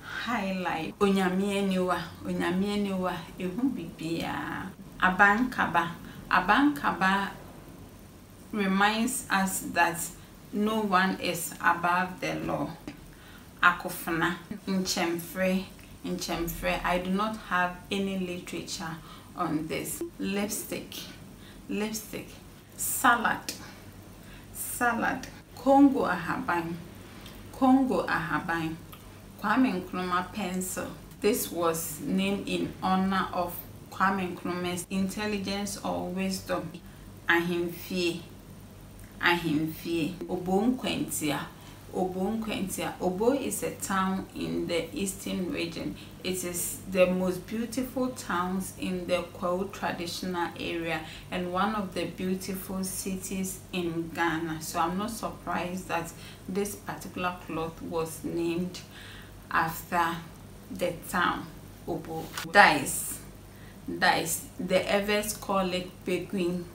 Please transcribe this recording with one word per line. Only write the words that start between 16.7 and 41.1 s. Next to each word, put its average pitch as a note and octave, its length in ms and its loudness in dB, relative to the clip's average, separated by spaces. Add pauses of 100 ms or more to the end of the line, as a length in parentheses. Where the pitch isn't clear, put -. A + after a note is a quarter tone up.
I F3+ 160 4
do F#3 100 -4
not G#3 260 2 (140)
have F3+ 260 2 (160)
any G3 280 0
literature F3+ 760 -6 (400)
on D#3 320 0
this. - 340 -4 (180)
Lipstick, G3+ 760 -2 (720)
lipstick. G#3+ 600 -4 (500)
Salad, - 760 4 (1000)
salad. - 720 0 (280)
Congo C#4 500 8
Ahaban, E3+ 680 0 (800)
Congo C4 540 6
Ahaban. E3 680 0 (680)
Kwame G3+ 400 4
Nkrumah F3+ 520 -2
pencil. F#3 540 -2 (340)
This A3 300 4
was E3 500 0
named F#3+ 460 2
in F3 340 0
honor F#3+ 520 4
of F3+ 220 -2 (360)
Kwame F#3+ 440 2
Nkrumah's F3+ 540 -2
intelligence G3 920 -2
or F3+ 260 -2
wisdom. F#3 640 -2 (560)
Ahemfie, E3+ 960 2 (1000)
Ahemfie. E3 920 2 (160)
Obo F#3 320 2
Nkwentia, D#3 800 0 (540)